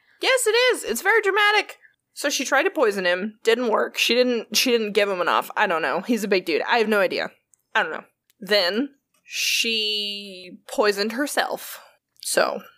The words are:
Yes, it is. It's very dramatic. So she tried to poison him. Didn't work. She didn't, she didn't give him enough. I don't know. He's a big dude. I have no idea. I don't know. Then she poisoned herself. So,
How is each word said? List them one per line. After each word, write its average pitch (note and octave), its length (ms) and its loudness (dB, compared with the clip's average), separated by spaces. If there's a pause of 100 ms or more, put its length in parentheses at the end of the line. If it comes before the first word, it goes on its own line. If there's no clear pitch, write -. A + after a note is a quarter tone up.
(200)
Yes, B4 260 2
it G#4+ 40 2 (240)
is. - 100 -8
It's A#3 180 -4
very G#4 200 2
dramatic. G#4 560 0 (340)
So - 160 -6
she B3 160 -2
tried C4+ 200 2
to F#4+ 60 2
poison G3+ 360 0
him. F#3 380 -2
Didn't A#3 240 2
work. A3 280 0
She - 180 2
didn't, B3 420 0
she - 160 2
didn't A3 200 0
give G3+ 160 2
him F#3 140 -4
enough. B2 340 0
I G#3 100 2
don't E3 160 0
know. D3 200 0
He's G#3+ 220 -2
a G#3 40 -6
big F#3+ 160 2
dude. D#3+ 240 0
I A#3+ 100 2
have G#3+ 100 2
no G#3+ 120 2
idea. D3 300 0 (440)
I G#3+ 80 4
don't D#3+ 100 -4
know. - 120 -10 (360)
Then G#3 500 0 (340)
she G3+ 1300 -4 (100)
poisoned G#3 440 0
herself. - 680 -4 (420)
So, - 380 0 (180)